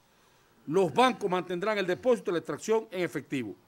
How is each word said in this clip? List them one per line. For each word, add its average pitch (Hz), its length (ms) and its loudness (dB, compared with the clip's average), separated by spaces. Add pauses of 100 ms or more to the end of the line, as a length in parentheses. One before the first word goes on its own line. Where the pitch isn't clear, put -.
(680)
Los 165 280 2
bancos 220 340 4
mantendrán 180 500 -2
el 196 80 -2
depósito 233 440 0
y 185 40 0
la 165 40 0
extracción 220 520 -2
en 180 120 -4
efectivo. 135 520 -4 (140)